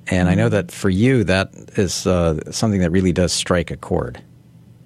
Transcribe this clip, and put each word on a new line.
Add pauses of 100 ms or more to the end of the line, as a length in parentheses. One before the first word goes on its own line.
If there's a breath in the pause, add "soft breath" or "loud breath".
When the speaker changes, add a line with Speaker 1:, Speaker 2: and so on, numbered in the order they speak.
Speaker 1:
And
I
know
Speaker 2:
Mm-hmm.
Speaker 1:
that
for
you,
that (260)
is,
uh, (100)
something
that
really
does
strike
a
chord. (640)